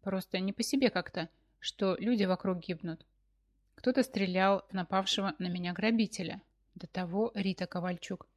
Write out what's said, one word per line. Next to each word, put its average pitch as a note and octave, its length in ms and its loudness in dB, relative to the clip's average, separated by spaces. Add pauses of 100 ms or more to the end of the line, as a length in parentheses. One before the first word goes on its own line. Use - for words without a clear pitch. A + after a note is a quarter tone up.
Просто F#3+ 380 -4
не G3 140 0
по A#3 100 -4
себе C4+ 260 4
как-то, E3+ 400 -4 (300)
что - 400 0
люди G#3 260 2
вокруг F#3 340 0
гибнут. E3 460 -8 (680)
Кто-то B3+ 280 2
стрелял F#3+ 680 2
в - 40 -16
напавшего F#3+ 680 0
на F3+ 100 -2
меня F3 220 -2
грабителя. G#3 680 0 (340)
До - 120 -12
того F#3 480 -2
Рита F#3+ 320 -2
Ковальчук. F3+ 680 -6